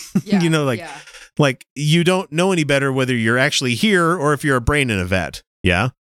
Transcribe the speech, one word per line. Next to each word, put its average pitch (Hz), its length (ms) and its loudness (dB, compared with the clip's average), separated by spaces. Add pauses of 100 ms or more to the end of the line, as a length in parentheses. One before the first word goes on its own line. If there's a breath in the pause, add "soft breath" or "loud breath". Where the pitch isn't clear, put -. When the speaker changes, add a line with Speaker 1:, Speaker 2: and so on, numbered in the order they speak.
Speaker 1:
<laughs> - 180 -2
Speaker 2:
Yeah, 202 160 0
Speaker 1:
You 165 80 2
know, 156 160 2
like, 127 140 -2
Speaker 2:
yeah. 151 180 -14 (400 loud breath)
Speaker 1:
like, 139 280 0 (100)
you 151 280 2
don't 185 280 0
know 180 200 0
any 165 140 0
better 139 260 0
whether 131 240 0
you're 113 220 2
actually 131 380 0
here 185 300 2 (120)
or 147 160 0
if 139 100 -4
you're 139 140 2
a 120 40 -2
brain 143 280 0
in 101 100 0
a 90 60 -2
vat. 90 360 -4 (220)
Yeah. 95 260 2 (220)